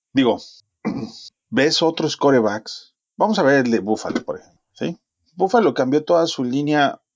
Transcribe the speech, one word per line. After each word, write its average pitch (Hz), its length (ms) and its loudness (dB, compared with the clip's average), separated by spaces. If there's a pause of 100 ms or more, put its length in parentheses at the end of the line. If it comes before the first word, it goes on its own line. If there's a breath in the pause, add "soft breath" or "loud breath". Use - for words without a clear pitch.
(120)
digo, 127 260 2 (460)
<clears throat> - 640 -10
ves 139 320 2
otros 160 340 -2
quarterbacks, 110 800 0 (220)
vamos 208 220 0
a 185 40 0
ver 139 240 4
el 120 40 -2
de 113 100 2
Buffalo, 95 440 -4
por - 140 -8
ejemplo, - 220 -20 (120)
¿sí? 170 260 -8 (380)
Buffalo 185 380 2
cambió 139 300 0
toda 165 220 2
su 139 180 -4
línea 143 560 0 (160)